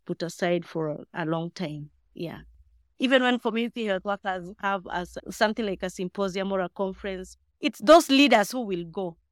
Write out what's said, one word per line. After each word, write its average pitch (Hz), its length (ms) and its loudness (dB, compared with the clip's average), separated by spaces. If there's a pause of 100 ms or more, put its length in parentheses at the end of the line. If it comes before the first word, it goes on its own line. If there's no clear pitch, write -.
put - 180 -6
aside 175 420 -2
for 160 260 -4
a, 147 80 -6 (160)
a 175 100 -4
long 165 260 -2
time. 151 400 -8 (240)
Yeah. 151 260 -10 (580)
Even 254 240 4
when 247 160 2
community 233 480 -4
health 190 180 -2
workers 185 460 -6 (100)
have 196 260 -2
a - 120 -6
s-, 180 200 -8 (120)
something 220 340 0
like 190 200 -4
a 185 60 -6
symposium 190 600 -4
or 190 100 0
a 180 80 -2
conference, 190 680 -8 (240)
it's - 180 -4
those 311 300 8
leaders 269 420 6
who 254 100 -6
will 190 240 -4
go. 170 320 -8 (160)